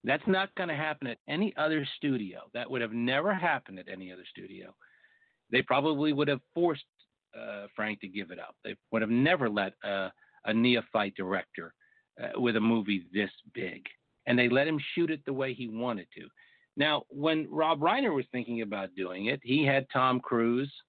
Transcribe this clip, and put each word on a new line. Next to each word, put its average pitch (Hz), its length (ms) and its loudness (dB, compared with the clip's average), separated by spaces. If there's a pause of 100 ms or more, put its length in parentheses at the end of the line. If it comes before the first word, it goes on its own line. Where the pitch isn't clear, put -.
That's 139 240 0
not 190 280 2
gonna 170 220 -2
happen 147 300 -4
at 117 100 -6 (100)
any 185 300 0
other 151 280 2 (120)
studio. 110 560 -2
That 120 160 -6
would 127 120 -2
have 110 120 -4
never 131 400 2
happened 151 460 -2
at 90 100 -14
any 95 240 -12
other 90 160 -18
studio. 95 460 -16 (760)
They 123 120 2
probably 143 520 2
would 143 140 2
have 139 140 0 (120)
forced, 170 320 0 (520)
uh, 104 380 -10
Frank 107 260 -4
to 104 60 -12
give 92 240 -8
it 82 80 -12
up. - 240 -14
They 104 120 -8 (160)
would 113 100 2
have 107 80 0
never 135 400 4
let, 101 240 0 (100)
uh, 98 280 -4 (340)
a 107 80 0
neophyte 113 600 4
director, 92 580 -4 (480)
uh, 120 180 -6
with 120 180 2
a 107 40 4
movie 104 500 2
this 98 200 -2 (220)
big. - 360 -8 (380)
And 123 100 4
they 123 120 4
let 135 180 4
him 156 120 0 (140)
shoot 165 160 2
it 151 160 -6
the 139 80 -4
way 131 200 -2
he 120 140 -8
wanted 110 440 -4
to. - 180 -18 (480)
Now, 147 320 0
when 156 400 0
Rob 156 300 2
Reiner 202 340 2
was 131 140 0
thinking 117 340 -4
about 98 320 -4
doing 92 320 -6
it, 139 160 -2
he 139 240 2
had 135 240 2
Tom 127 300 2
Cruise 123 520 2 (180)